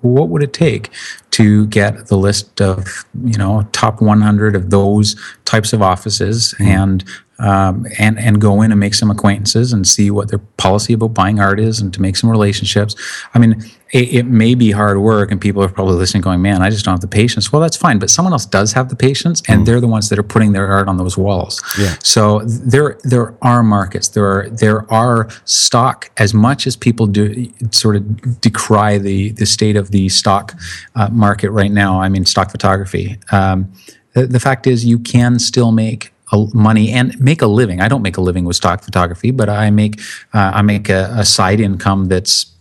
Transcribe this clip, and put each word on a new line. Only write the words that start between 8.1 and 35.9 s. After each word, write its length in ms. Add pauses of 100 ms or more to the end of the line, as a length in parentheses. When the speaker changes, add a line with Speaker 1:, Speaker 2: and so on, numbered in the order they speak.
Speaker 1:
and 220
go 220
in 100
and 80
make 140
some 180
acquaintances 600
and 120
see 240
what 200
their 100
policy 540
about 200
buying 280
art 180
is 220
and 120
to 80
make 140
some 140
relationships? 680 (380)
I 60
mean, 220 (300)
it, 220
it 120
may 300
be 160
hard 280
work 320
and 100
people 200
are 60
probably 280
listening 260
going, 200
"Man, 200
I 80
just 160
don't 80
have 80
the 80
patience." 420
Well, 100
that's 140
fine, 240
but 100
someone 220
else 140
does 260
have 160
the 80
patience 540
and 120
Speaker 2:
Mm. 40
Speaker 1:
they're 160
the 60
ones 220
that 80
are 60
putting 300
their 140
art 200
on 80
those 220
walls. 440 (160)
Speaker 2:
Yeah. 260
Speaker 1:
So 420
there, 580
there 380
are 220
markets, 440
there 180
are, 240
there 420
are 360 (160)
stock, 720
as 180
much 320
as 120
people 280
do 460 (200)
sort 260
of 420
decry 580
the, 340
the 140
state 300
of 160
the 160
stock, 480 (400)
uh, 160
market 400
right 200
now, 300
I 60
mean, 180
stock 240
photography. 680 (160)
Um, 380 (420)
the, 120
the 140
fact 280
is 180
you 140
can 400
still 340
make 380 (200)